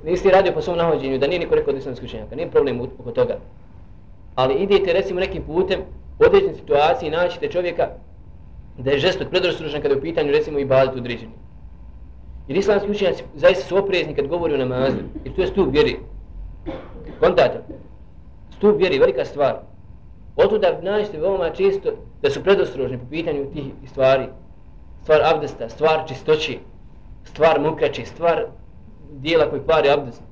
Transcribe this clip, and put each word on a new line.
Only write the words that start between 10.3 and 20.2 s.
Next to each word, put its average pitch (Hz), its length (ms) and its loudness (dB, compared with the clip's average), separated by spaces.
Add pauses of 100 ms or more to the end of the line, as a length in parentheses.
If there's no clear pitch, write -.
recimo, 151 280 0
ibadet 131 380 2
određeni. 120 360 -8 (1160)
Jer 143 100 0
islamski 202 320 0
učenjaci 196 340 -2 (100)
zaista 180 300 4
su 180 120 -2
oprezni 180 380 0
kad 135 120 -2
govori 165 280 -2
o 131 40 0
namazu, 127 400 0 (260)
jer - 100 -10
to 190 60 2
je 180 60 2
stup 160 260 0
vjeri. 147 260 2 (1200)
Kontate? 170 400 4 (960)
Stup 208 220 4
vjeri, 170 200 2
velika 147 260 4
stvar. 135 320 0 (800)